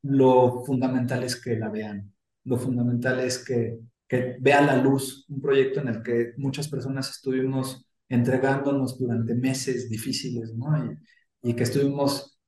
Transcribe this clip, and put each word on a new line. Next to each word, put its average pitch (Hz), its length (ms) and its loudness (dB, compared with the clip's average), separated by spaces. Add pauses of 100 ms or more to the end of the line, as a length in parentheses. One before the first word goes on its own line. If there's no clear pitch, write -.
lo 131 600 6
fundamental 127 600 0
es - 160 -4
que 117 160 -2
la 110 120 -4
vean, 104 440 -8 (320)
lo 127 120 0
fundamental 123 640 0
es 127 260 -4
que, 117 320 -2 (300)
que 127 320 -2
vea 139 220 6
la 139 160 4
luz 135 520 0
un 139 120 -8
proyecto 135 400 2
en 127 80 -6
el 113 160 -6
que 117 320 -2
muchas 139 320 -6
personas 135 420 -6
estuvimos 131 760 -4 (240)
entregándonos 131 880 2
durante 117 380 -2
meses 123 560 -2
difíciles, 113 640 -6
¿no? 143 220 0 (680)
Y, 120 80 0
y 117 40 0
que 120 100 0
estuvimos 139 840 0